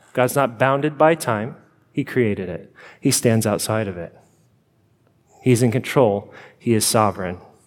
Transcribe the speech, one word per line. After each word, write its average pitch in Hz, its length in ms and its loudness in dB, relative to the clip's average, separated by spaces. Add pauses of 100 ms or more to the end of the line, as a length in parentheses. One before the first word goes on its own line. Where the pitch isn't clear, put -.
(140)
God's 127 220 0
not 135 240 -2
bounded 139 360 0
by 156 200 4
time. 123 400 -4 (360)
He 143 120 -6
created 104 460 -2
it. - 220 -12 (300)
He 139 80 0
stands 113 380 2
outside 104 400 -2
of 90 100 -10
it. 85 160 -12 (1300)
He's 123 160 4
in 120 80 2
control. 110 640 0 (260)
He 120 140 0
is 107 120 2
sovereign. 95 520 0 (300)